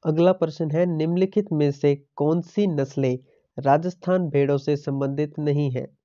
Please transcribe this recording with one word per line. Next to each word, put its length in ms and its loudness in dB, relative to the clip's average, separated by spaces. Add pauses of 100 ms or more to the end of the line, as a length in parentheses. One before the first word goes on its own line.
अगला 280 4
प्रश्न 380 -2
है, 160 0
निम्नलिखित 640 0
में 180 2
से 240 2 (220)
कौन 240 0
सी 260 -2
नस्लें 520 -2 (400)
राजस्थान 720 0
भेड़ों 300 2
से 180 -2
संबंधित 640 -4
नहीं 320 0
है? 160 -6 (180)